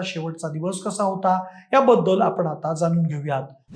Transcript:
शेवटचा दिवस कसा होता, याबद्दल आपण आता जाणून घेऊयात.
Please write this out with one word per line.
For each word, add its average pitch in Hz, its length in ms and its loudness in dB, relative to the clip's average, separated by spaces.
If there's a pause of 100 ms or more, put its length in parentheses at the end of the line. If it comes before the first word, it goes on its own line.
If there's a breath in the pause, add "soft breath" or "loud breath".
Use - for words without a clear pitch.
शेवटचा 165 440 -8
दिवस 175 340 -6
कसा 202 220 -4
होता, 190 400 0 (280 loud breath)
याबद्दल 202 480 6
आपण 180 260 0
आता 156 280 -4
जाणून 170 280 2
घेऊयात. 147 400 -2 (340)